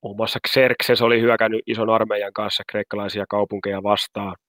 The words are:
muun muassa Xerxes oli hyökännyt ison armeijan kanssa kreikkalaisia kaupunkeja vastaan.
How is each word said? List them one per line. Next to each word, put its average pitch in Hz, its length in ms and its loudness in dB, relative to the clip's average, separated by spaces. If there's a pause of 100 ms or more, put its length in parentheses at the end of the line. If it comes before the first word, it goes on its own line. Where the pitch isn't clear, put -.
muun 101 140 -10
muassa 110 220 -2 (100)
Xerxes 123 520 2
oli 117 200 4
hyökännyt 113 460 2
ison 110 220 -2
armeijan 107 440 0
kanssa 107 380 -4
kreikkalaisia 101 580 -4
kaupunkeja 98 540 -2
vastaan. 101 520 -2 (120)